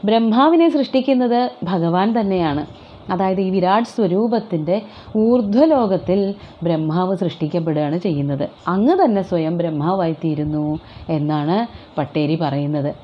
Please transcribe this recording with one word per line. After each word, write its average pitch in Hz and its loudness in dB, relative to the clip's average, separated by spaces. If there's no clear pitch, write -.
ബ്രഹ്മാവിനെ 240 4
സൃഷ്ടിക്കുന്നത് 254 2
ഭഗവാൻ 180 0
തന്നെയാണ്. 170 0
അതായത് 190 0
ഈ 185 0
വിരാട് 190 2
സ്വരൂപത്തിൻ്റെ 196 0
ഊർധ്വലോകത്തിൽ 214 2
ബ്രഹ്മാവ് 170 0
സൃഷ്ടിക്കപ്പെടുകയാണ് 160 -2
ചെയ്യുന്നത്. 143 -2
അങ്ങ് 262 2
തന്നെ 208 2
സ്വയം 170 -2
ബ്രഹ്മാവായി 165 0
തീരുന്നു 151 -2
എന്നാണ് 156 -2
പട്ടേരി 151 -2
പറയുന്നത്. 143 -2